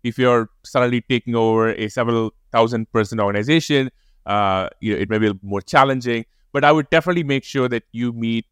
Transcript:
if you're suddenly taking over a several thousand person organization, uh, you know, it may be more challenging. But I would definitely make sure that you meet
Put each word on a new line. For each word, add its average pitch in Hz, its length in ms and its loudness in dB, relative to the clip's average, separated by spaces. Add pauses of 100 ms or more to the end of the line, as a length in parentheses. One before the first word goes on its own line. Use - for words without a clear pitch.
if 120 160 -6
you're 123 320 2 (140)
suddenly 123 380 0
taking 120 320 -2
over 113 360 2
a 107 180 -6
several 117 440 -2 (200)
thousand 113 400 0
person 110 280 -2
organization, 131 680 0 (360)
uh, 98 420 0 (120)
you 107 140 -2
know, 69 60 -4
it 101 100 -2
may 110 80 0
be 107 140 2 (100)
more 101 180 -6
challenging. 123 640 0 (280)
But 143 120 0
I 147 80 6
would 156 180 0
definitely 170 320 2
make 139 220 -2
sure 127 240 -2
that 117 240 -4
you 120 200 -4
meet 113 400 -4